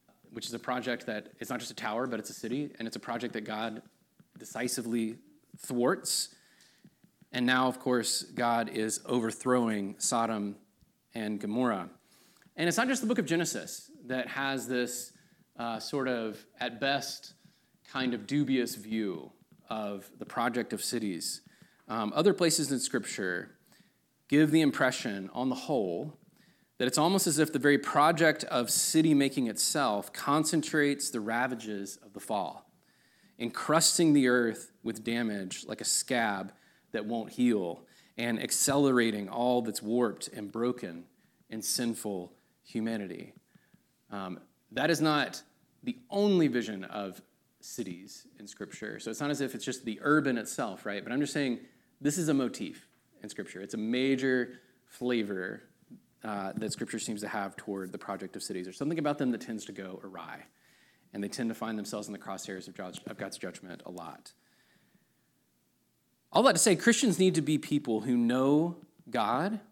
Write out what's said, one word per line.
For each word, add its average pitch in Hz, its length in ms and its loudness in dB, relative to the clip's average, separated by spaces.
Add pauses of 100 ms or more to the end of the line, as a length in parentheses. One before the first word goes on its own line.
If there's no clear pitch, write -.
(320)
which 113 140 -10
is 117 60 -8
a 113 60 -6
project 123 480 -4
that, 107 220 -6 (100)
it's - 120 -8
not 123 100 -4
just 120 100 -10
a - 40 -14
tower, 117 320 -2
but 117 120 -4
it's 107 120 -8
a - 40 -14
city, 139 440 -4
and 113 80 -6
it's 113 100 -8
a 107 40 -6
project 120 340 -4
that 110 80 -4
God 110 400 -6 (540)
decisively 113 800 -2 (400)
thwarts. - 800 0 (1000)
And 123 140 2
now, 127 220 6
of 127 100 -2
course, 123 460 0
God 117 440 0
is 110 380 -2
overthrowing 113 920 0
Sodom 110 580 0 (580)
and 107 260 -4
Gomorrah. 107 480 0 (680)
And 165 120 0
it's 165 80 0
not 247 120 2
just 254 120 0
the 220 60 -2
book 226 120 2
of 175 80 0
Genesis 160 640 -2 (160)
that 127 220 -2
has 135 380 -2
this, 123 460 -2 (440)
uh, 117 220 -4
sort 131 300 -2
of, 113 360 -4 (140)
at 120 220 -6
best, 139 540 -2 (540)
kind 127 260 0
of 104 120 -6
dubious 131 480 2
view 104 560 -4 (400)
of 104 480 -6
the - 80 -10
project 117 480 0
of 101 100 -4
cities. 104 560 -4 (480)
Um, 107 260 -2
other 175 200 6
places 156 360 2
in 131 80 0
Scripture 95 720 -2 (760)
give 151 220 6
the 160 100 6
impression, 127 720 0
on 131 160 -2
the 123 60 0
whole, 120 640 -2 (580)
that 123 100 2
it's 127 120 2
almost 185 280 4
as 151 120 2
if 156 140 4
the 151 60 0
very 139 200 6
project 156 640 4
of 120 240 0
city 160 460 4
making 139 320 2
itself 107 640 0
concentrates 147 960 2
the 120 120 -2
ravages 110 840 -4
of 101 80 -20
the 98 80 -12
fall, - 500 -4 (680)
encrusting 156 760 4
the 135 160 8
earth 120 420 2 (120)
with 110 200 -6
damage 107 640 -4
like - 140 -8
a 110 40 -8
scab 104 680 0 (400)
that 107 140 -2
won't 113 260 -4
heal, 104 540 2 (320)
and 117 240 0
accelerating 123 840 4
all 123 340 2
that's 110 200 -4
warped 110 460 0
and 104 240 -10
broken 110 520 -4 (440)
in 110 140 -8
sinful 104 720 -2 (300)
humanity. 110 720 -6 (800)
Um, 95 300 -8 (320)
that 135 180 0
is 147 100 2
not 151 420 2 (400)
the 123 140 -6 (140)
only 202 380 6
vision 107 360 -2
of 98 380 -8 (380)
cities 95 640 -12 (120)
in 104 80 -16
Scripture. 107 540 -12
So 110 100 -8
it's 113 120 -6
not 143 80 0
as 143 100 -2
if 135 140 -2
it's 117 100 -10
just 127 220 -6
the 107 160 -4
urban 139 340 6
itself, 107 480 -4
right? 101 180 -4
But 113 100 -8
I'm 135 80 0
just 143 120 0
saying 135 280 0 (380)
this 147 200 0
is 160 100 2
a 147 60 4
motif 120 520 -2 (360)
in 107 80 -12
Scripture. 95 320 -10
It's 98 100 -10
a 113 60 -4
major 127 840 2 (240)
flavor, 107 800 -2 (600)
uh, 101 340 -4
that 107 160 -4
Scripture 113 260 -6
seems 104 240 -6
to 101 60 -6
have 98 280 -4
toward 95 340 -6
the 95 60 -10
project 95 400 -8
of 92 60 -8
cities. 92 240 -6
There's 90 100 -12
something 160 220 -2
about 147 180 0
them 131 140 2
that 113 100 -2
tends 110 240 -8
to 104 80 -12
go 95 320 -10
awry, 82 400 -14 (720)
and 101 100 -2
they 98 40 -2
tend 113 200 -4
to 113 60 -2
find 110 240 -4
themselves 104 280 -6
in 104 60 -10
the 95 60 -10
crosshairs 95 500 -10
of 92 80 -16
God's, 92 300 -10
of 104 100 -10
God's 98 220 -10
judgment 90 480 -12
a - 40 -12
lot. 85 420 -14 (2000)
All 202 100 6
that 254 100 8
to 170 60 4
say, 190 180 6
Christians 226 420 4
need 185 180 6
to 160 60 2
be 147 140 2
people 120 460 0
who 123 140 2
know 139 600 4 (320)
God 127 520 0 (100)